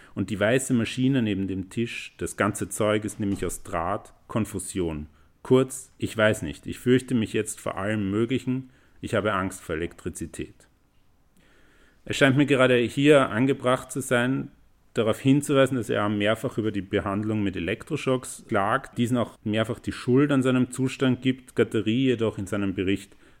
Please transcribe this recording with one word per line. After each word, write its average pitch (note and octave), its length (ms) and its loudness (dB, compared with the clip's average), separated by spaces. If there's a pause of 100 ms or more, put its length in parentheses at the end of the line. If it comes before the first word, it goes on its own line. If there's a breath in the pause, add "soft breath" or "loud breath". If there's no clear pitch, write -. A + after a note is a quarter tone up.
(140 loud breath)
Und G2+ 160 -4
die G#2 80 -4
weiße B2 360 2
Maschine B2+ 480 2
neben G2 260 0
dem F#2 220 -6
Tisch, - 480 -6
das - 180 -8
ganze G2+ 320 0
Zeug G#2+ 380 0
ist G2+ 120 -8
nämlich G2 280 -2
aus - 180 -8
Draht, F2 500 -6 (140)
Konfusion. F2 800 -4 (340 soft breath)
Kurz, - 560 2
ich - 200 -6
weiß G#2+ 240 4
nicht, - 260 -8
ich - 120 -10
fürchte B2+ 360 2
mich A2 160 0
jetzt - 300 -4
vor - 160 -6
allem G2+ 340 -4
Möglichen, B2+ 600 -2 (280 loud breath)
ich G#2 160 -6
habe G#2 160 0
Angst F#2+ 300 -4
vor E2 140 -6
Elektrizität.“ D#2+ 920 -10 (1400 soft breath)
Es - 140 -6
scheint C3+ 180 4
mir C#3+ 100 6
gerade B2+ 300 4
hier C#3 540 4
angebracht B2+ 600 0
zu C#3 120 -6
sein, B2+ 500 0 (420)
darauf A2 260 0
hinzuweisen, C3+ 560 4
dass A#2 140 -4
er G#2+ 180 0
mehrfach G#2+ 520 0
über G#2+ 120 -2
die G2 120 -4
Behandlung G#2 580 -2
mit F#2+ 140 -2
Elektroschocks A#2+ 920 -4
klagt, A2 520 0
diesen B2 180 2
auch A2 260 -4
mehrfach A2 360 -2
die - 120 -8
Schuld C3+ 400 2
an C3+ 120 4
seinem B2+ 260 2
Zustand B2+ 540 -2
gibt, C3 320 -4
Guattari A2+ 500 2
jedoch A2+ 320 0
in G2+ 80 -8
seinem G2 300 -4
Bericht G2 400 -2 (240 soft breath)